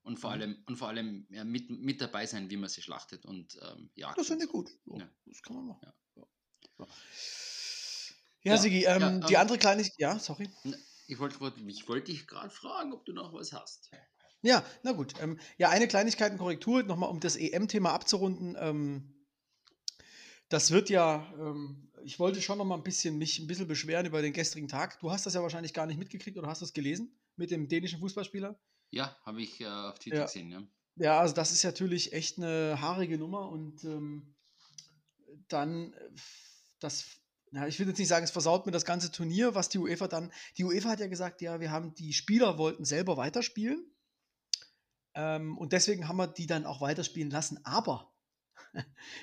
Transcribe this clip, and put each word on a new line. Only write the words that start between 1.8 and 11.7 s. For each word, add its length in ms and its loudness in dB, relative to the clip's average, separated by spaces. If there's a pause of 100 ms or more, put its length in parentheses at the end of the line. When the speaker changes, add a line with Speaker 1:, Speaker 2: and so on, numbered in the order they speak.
Speaker 1:
dabei 240 -4
sein, 240 -6
wie 80 -4
man 100 -4
sie 140 -10
schlachtet 440 -14
und, 360 -14
ähm, 340 -16
jagt 220 -10
Speaker 2:
Das 80 0
Speaker 1:
und 140 -4
Speaker 2:
finde 40 -4
ich 80 -6
Speaker 1:
so. 60 -4
Speaker 2:
gut. 140 -6 (160)
Ja, 100 -12
Speaker 1:
Ja. 120 -12 (160)
Speaker 2:
das 160 -20
kann 140 -14
man 120 -12
machen. 180 -14
Speaker 1:
Ja. 80 -20 (240)
Speaker 2:
Ja. 680 -20 (1600)
Ja, 120 6
Speaker 1:
Ja, 20 10
Speaker 2:
Sigi, 260 6
ähm, 160 8
Speaker 1:
ja, 220 4
Speaker 2:
die 140 4
Speaker 1:
ähm, 40 12
Speaker 2:
andere 180 6
Kleinigkeit, 420 2
ja, 200 2
sorry. 300 -8 (160)
Speaker 1:
n-, 100 -6 (320)
ich 100 -8
wollte 200 -4
grad, 160 -6 (120)
ich 220 -12